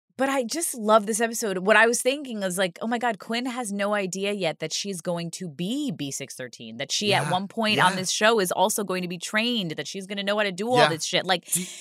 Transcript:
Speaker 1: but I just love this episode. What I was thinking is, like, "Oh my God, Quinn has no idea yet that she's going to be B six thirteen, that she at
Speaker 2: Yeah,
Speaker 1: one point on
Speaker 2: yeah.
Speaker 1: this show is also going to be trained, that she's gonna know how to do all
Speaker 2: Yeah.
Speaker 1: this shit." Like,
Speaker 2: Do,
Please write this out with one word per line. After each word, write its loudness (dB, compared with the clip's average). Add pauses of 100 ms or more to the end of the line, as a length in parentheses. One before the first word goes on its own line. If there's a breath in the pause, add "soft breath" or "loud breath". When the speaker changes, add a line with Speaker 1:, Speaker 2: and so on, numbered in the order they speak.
(180)
Speaker 1:
but 0
I 0
just -4
love 4
this -2
episode. -2
What 6
I 8
was 0
thinking -2
is, -2
like, 0
"Oh -6
my -2
God, -2
Quinn -4
has -6
no -2
idea -2
yet -2
that -6
she's -6
going -4
to -10
be -4
B -6
six -10
thirteen, -12
that -6
she 2
at 4
Speaker 2:
Yeah, -2
Speaker 1:
one 0
point 0
on 6
Speaker 2:
yeah. -2
Speaker 1:
this -2
show 4
is 0
also 2
going -2
to -4
be -6
trained, -2
that -6
she's -10
gonna -8
know 0
how 2
to 0
do -4
all 4
Speaker 2:
Yeah. 8
Speaker 1:
this -2
shit." 0
Like, 0
Speaker 2:
Do, -2 (180)